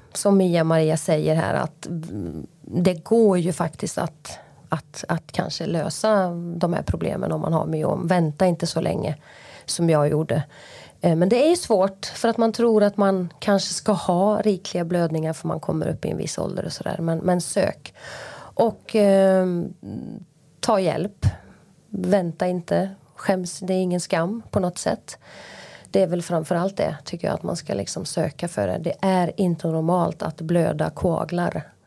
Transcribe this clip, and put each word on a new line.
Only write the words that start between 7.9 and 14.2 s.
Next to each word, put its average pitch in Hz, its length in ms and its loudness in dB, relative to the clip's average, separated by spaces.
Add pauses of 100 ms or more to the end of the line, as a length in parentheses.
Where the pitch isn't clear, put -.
Vänta 170 400 2
inte 170 200 2
så 160 140 -2
länge - 360 -2 (480)
som 170 260 0
jag 147 180 4
gjorde. 151 340 0 (580)
Eh, 165 160 4
men 180 120 4
det 247 160 4
är 320 60 6
ju 349 60 4
svårt 190 500 0
för - 220 -2
att 226 100 0
man 226 140 2
tror 226 300 4
att 202 140 2
man 190 420 2
kanske 196 360 0
ska - 180 0
ha 190 480 2